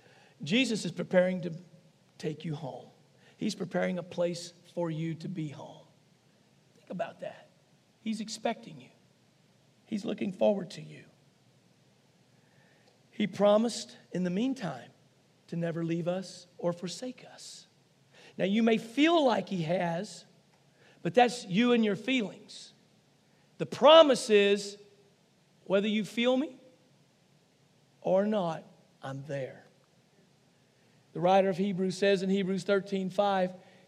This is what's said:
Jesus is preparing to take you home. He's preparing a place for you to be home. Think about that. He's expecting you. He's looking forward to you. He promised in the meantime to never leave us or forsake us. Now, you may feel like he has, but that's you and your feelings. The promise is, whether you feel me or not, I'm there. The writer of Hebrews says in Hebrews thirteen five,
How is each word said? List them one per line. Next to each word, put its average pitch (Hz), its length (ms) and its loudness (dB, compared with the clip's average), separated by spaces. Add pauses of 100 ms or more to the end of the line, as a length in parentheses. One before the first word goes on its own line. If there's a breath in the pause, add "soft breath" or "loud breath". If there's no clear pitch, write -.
(440 soft breath)
Jesus 220 420 0
is 165 60 -6
preparing 185 500 0
to 175 100 -6 (680)
take 156 280 -8
you 156 100 -6
home. 131 300 -12 (500 soft breath)
He's - 200 -4
preparing 185 420 -2
a 170 60 -8
place 175 500 -4 (200)
for 170 160 -4
you 160 260 -4
to 165 120 -12
be 165 220 -6
home. - 360 -18 (920)
Think - 120 -20
about 175 320 -8
that. - 280 -14 (520)
He's 220 200 -6
expecting 220 580 -8
you. - 120 -20 (960)
He's 208 180 -8
looking 214 260 -4
forward 196 400 0
to 156 100 -16
you. 151 220 -18 (2000)
He 208 160 -4
promised 214 720 0 (160)
in 180 100 -2
the 180 60 -2
meantime 180 640 -6 (560)
to 170 100 -8
never 170 260 -4
leave 165 240 -2
us 185 400 -8 (100)
or 175 140 -2
forsake 185 640 -10
us. - 340 -20 (680 soft breath)
Now, 180 80 0
you 208 180 2
may 226 140 4
feel 302 480 2
like 202 240 0
he 180 140 -4
has, 170 600 -4 (800 soft breath)
but 170 120 -4
that's 240 320 4
you 226 280 4
and 233 100 4
your 202 140 0
feelings. - 760 -6 (840)
The 160 80 -4
promise 285 640 8
is, 202 480 2 (880)
whether 196 220 4
you 214 180 2
feel 247 320 2
me 302 220 -4 (1400)
or 190 260 2
not, 175 360 -2 (380)
I'm 135 260 -10
there. 135 380 -10 (1500)
The 160 60 -8
writer 190 300 4
of 170 80 -2
Hebrews 190 400 -2
says 196 240 4
in 190 80 -2
Hebrews 190 340 0
thirteen 196 460 -2
five, 190 420 0 (360 soft breath)